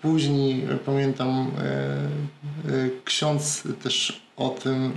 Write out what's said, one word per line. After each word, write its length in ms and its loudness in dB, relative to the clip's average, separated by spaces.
później, 640 4
e, 120 0
pamiętam, 800 2
e, 60 -4
e, 1300 -2
ksiądz 580 0
też 380 -2
o 120 0
tym, 480 0